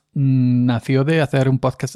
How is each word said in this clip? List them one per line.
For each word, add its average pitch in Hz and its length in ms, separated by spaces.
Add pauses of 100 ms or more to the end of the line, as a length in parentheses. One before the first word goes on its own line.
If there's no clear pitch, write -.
(140)
mm, 127 520
nació 123 380
de 160 180
hacer 135 280
un 131 100
podcast - 360